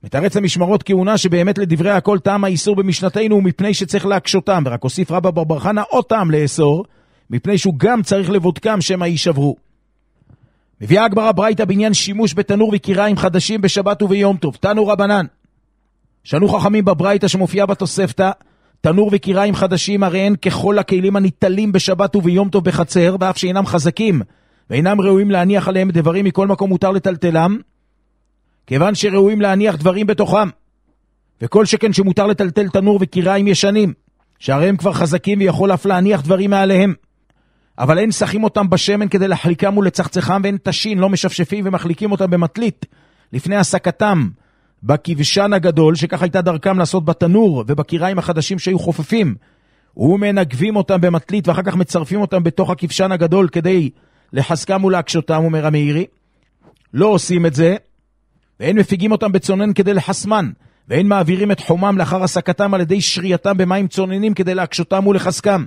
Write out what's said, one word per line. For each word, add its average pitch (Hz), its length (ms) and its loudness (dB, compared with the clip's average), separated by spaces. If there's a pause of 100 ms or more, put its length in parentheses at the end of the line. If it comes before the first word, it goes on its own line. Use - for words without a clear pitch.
מתרץ 165 320 -2
המשמרות 190 460 0
כהונה 196 360 0
שבאמת 180 400 0
לדברי 175 320 0
הכל 202 280 2
טעם 202 260 0
האיסור 196 320 0
במשנתנו 196 580 0
הוא 202 80 4
מפני 190 320 0
שצריך 190 320 -4
להקשותם, 190 600 0
ורק 120 160 -6
הוסיף 160 280 -2
רבא 180 200 0
בר 165 140 -2
בר 156 140 -2
חנא 208 320 -2
עוד 247 140 0
טעם 202 260 0
לאסור, 151 540 2 (460)
מפני 175 280 -2
שהוא 180 180 0
גם 220 260 2
צריך 196 280 -2
לבודקם 196 500 -2
שמא 180 240 -2
יישברו. 147 520 0 (1200)
מביאה 160 240 4
הגמרא 220 280 2
ברייתא 214 320 0
בעניין 202 300 0
שימוש 196 400 -2
בתנור 208 400 0
וקיריים 202 420 0
חדשים 190 440 0
בשבת 202 420 0
וביום 196 340 2
טוב. 151 200 -6
תנו 208 300 0
רבנן, 202 400 0 (1000)
שנו 185 240 0
חכמים 202 360 2
בברייתא 190 440 2
שמופיעה 190 380 0
בתוספתא, 190 640 -2 (500)
תנור 196 320 2
וקיריים 196 420 0
חדשים 190 480 0
הרי 185 180 0
הם 202 160 2
ככל 196 420 0
הכלים 196 380 0
הניטלים 196 560 0
בשבת 190 440 -2
וביום 185 320 2
טוב 185 160 0
בחצר, 175 560 0
ואף 185 180 -2
שאינם 190 280 -2
חזקים, 175 560 0 (480)
ואינם 180 300 0
ראויים 196 300 2
להניח 190 380 2
עליהם 190 220 0
דברים, 170 340 0
מכל 196 220 0
מקום 196 240 0
מותר 190 200 0
לטלטלם, 180 680 0 (1080)
כיוון 165 280 0
שראויים 202 460 2
להניח 202 360 2
דברים 180 300 0
בתוכם. 196 420 0 (960)
וכל 208 240 2
שכן 214 260 0
שמותר 196 340 2
לטלטל 202 420 0
תנור 196 320 2
וקיריים 190 480 0
ישנים, 202 440 2 (460)
שהרי 143 300 0
הם 202 80 2
כבר 185 160 -2
חזקים 175 460 -2
ויכול 196 360 2
אף 175 120 -4
להניח 190 360 2
דברים 190 280 0
מעליהם. 196 440 2 (840)
אבל 143 200 0
אין 214 140 0
שכים 202 320 -4
אותם 202 260 -2
בשמן 202 380 0
כדי 190 200 0
להחליקם 190 500 -2
ולצחצחם, 185 680 -2
ואין 202 180 -2
תשין, 202 360 -4
לא 190 100 2
משפשפים 190 580 -2
ומחליקים 190 460 -4
אותם 190 180 -2
במטלית, 180 560 -2 (460)
לפני 165 240 -4
הסקתם 180 720 0 (540)
בכבשן 151 680 0
הגדול, 160 420 2
שכך 170 280 -4
הייתה 185 180 0
דרכם 180 380 0
לעשות 175 260 0
בתנור, 170 600 2
ובקיריים 165 520 -2
החדשים 170 400 -4
שהיו 185 200 -2
חופפים, 165 560 0 (640)
ומנגבים 196 800 0
אותם 190 240 0
במטלית, 175 480 0
ואחר 170 140 0
כך 175 140 -2
מצרפים 180 440 -2
אותם 185 220 0
בתוך 165 280 0
הכבשן 185 420 -2
הגדול, 175 360 2
כדי 170 420 0 (420)
לחזקם 175 520 -2
ולהקשותם, 165 600 0
אומר 160 220 -2
המאירי. 151 380 0 (880)
לא 160 120 2
עושים 180 400 2
את 160 80 0
זה, 165 220 2 (840)
ואין 180 180 0
מפיגים 196 340 0
אותם 214 200 -2
בצונן 196 400 -2
כדי 202 220 0
לחסמן, 190 560 -2 (380)
ואין 175 200 2
מעבירים 190 440 0
את 190 80 -2
חומם 190 380 0
לאחר 180 240 -2
הסקתם 185 520 -2
על 190 60 0
ידי 180 200 0
שרייתם 185 560 -2
במים 185 320 0
צוננים 190 460 -2
כדי 185 200 -2
להקשותם 185 520 -2
ולחזקם. 190 600 0